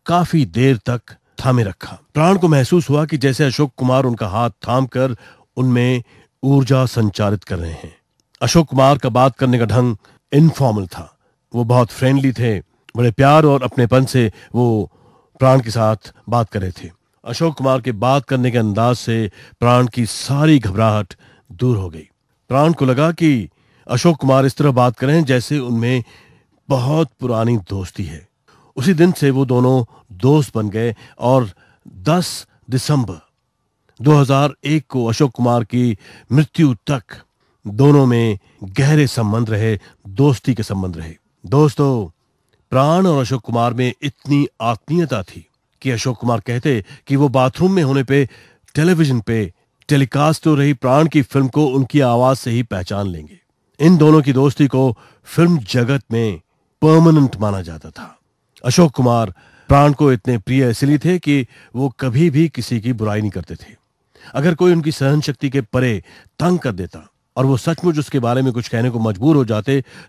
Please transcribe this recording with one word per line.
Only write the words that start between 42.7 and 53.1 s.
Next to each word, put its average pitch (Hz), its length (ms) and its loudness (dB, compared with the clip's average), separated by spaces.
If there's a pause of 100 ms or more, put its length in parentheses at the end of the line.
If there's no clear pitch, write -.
प्राण 156 360 2
और 151 140 2
अशोक 127 220 -4
कुमार 117 320 -2
में 123 180 -2 (100)
इतनी 143 460 -2 (120)
आत्मीयता 120 640 -4
थी - 220 -18 (380)
कि 131 80 -4
अशोक 120 280 -4
कुमार 117 220 -2
कहते 120 440 -4 (220)
कि 139 100 -2
वो 143 120 2
बाथरूम 131 440 0
में 190 100 2
होने 135 200 0
पे 135 260 0 (460)
टेलीविजन 156 460 0
पे 107 320 -4 (360)
टेलीकास्ट 147 580 0
हो 156 80 4
रही 143 180 0
प्राण 135 340 2
की 147 160 0
फिल्म 135 260 -2
को 147 180 0
उनकी 135 340 0
आवाज 127 360 2
से - 140 -8
ही 117 120 -2
पहचान 101 440 -6
लेंगे। 82 340 -12 (400)